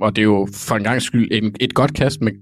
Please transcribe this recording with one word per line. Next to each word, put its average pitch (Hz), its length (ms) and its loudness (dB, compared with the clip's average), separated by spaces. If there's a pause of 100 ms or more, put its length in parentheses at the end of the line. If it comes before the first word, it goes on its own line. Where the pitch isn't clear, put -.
og 104 140 0
det 110 60 0
er 107 40 4
jo 101 280 4
for - 220 -4
en 104 80 -2
gangs 123 220 0
skyld - 260 0
en, 107 300 -2
et 123 120 -2
godt 139 200 2
kast 139 280 0
med 113 100 0 (100)